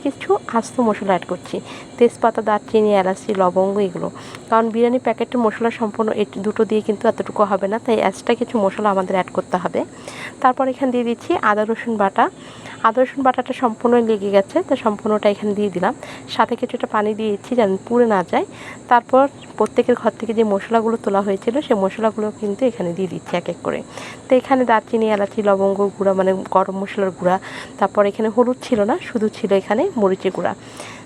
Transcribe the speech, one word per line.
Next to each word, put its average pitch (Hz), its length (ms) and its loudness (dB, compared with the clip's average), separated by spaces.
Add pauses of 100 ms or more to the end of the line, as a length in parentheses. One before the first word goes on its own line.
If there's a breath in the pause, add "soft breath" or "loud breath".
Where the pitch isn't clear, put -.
কিছু - 260 -4 (280)
আস্ত - 220 -6
মশলা 208 340 0
অ্যাড 170 160 -2
করছি, - 260 -6 (400 loud breath)
তেজপাতা, 233 460 2
দারচিনি, 214 480 2 (100)
এলাচি, 190 300 -2 (120)
লবঙ্গ, 185 360 2
এগুলো। 175 300 -2 (400 loud breath)
কারণ 226 260 4
বিরিয়ানি 233 240 2
প্যাকেটের 240 460 -2
মশলা 226 260 0
সম্পূর্ণ 220 420 -2
এই 208 140 0 (200)
দুটো 214 180 0
দিয়ে 214 160 0
কিন্তু 208 280 -4
এতটুকু - 420 0
হবে 196 180 0
না, 208 160 -2
তাই 233 120 2 (120)
এক্সট্রা 196 320 -2
কিছু 240 180 -4
মশলা 208 320 0
আমাদের 190 260 0
অ্যাড 180 200 -2
করতে - 200 -4
হবে। 175 240 -2 (640 loud breath)
তারপর 254 300 4
এখানে 254 220 -2
দিয়ে 247 140 0
দিচ্ছি 233 220 -4 (200)
আদা 208 140 2
রসুন 226 320 -4
বাটা। 208 280 2 (580 loud breath)
আদা 226 200 2
রসুন 262 200 -2
বাটাটা 254 300 0
সম্পূর্ণ 240 420 0 (140)
লেগে 208 220 0
গেছে, 196 260 2 (120)
তো - 80 2
সম্পূর্ণটা 214 580 0
এখানে 208 240 -2
দিয়ে 208 120 0
দিলাম। 180 240 0 (340 loud breath)
সাথে 233 280 0
কিছুটা 247 380 -6
পানি 208 200 2
দিয়েছি 208 440 -4
যেন 208 120 4 (160)
পুড়ে 240 200 4
না 208 140 2 (100)
যায়। 311 160 0 (420 loud breath)
তারপর 254 360 6 (320)
প্রত্যেকের 233 460 2
ঘর 226 180 2
থেকে 226 180 -4
যে 226 60 6
মশলাগুলো 220 600 0
তোলা 196 160 2
হয়েছিল, 202 400 -2
সেই 254 160 2
মশলাগুলো 214 500 -2 (140)
কিন্তু 202 300 -4
এখানে 180 220 -4
দিয়ে 185 160 -4
দিচ্ছি 175 280 -10
এক 175 120 -4
এক 170 160 -6
করে। 73 160 -2 (460 loud breath)
তো - 40 0 (100)
এখানে 262 240 2
দারচিনি, 226 420 0 (100)
এলাচি, 202 260 -2
লবঙ্গ 196 360 2 (180)
গুঁড়া, 196 180 2
মানে, 190 180 2 (180)
গরম 190 320 2
মশলার 196 280 -2
গুঁড়া, 180 260 0 (420 loud breath)
তারপর 208 280 2
এখানে 220 220 0
হলুদ 240 340 2
ছিল 220 180 0 (100)
না, 277 40 2 (140)
শুধু 220 200 -2
ছিল 208 240 -4
এখানে 196 300 2 (140)
মরিচের 190 400 2
গুঁড়া। 175 160 -2 (540 loud breath)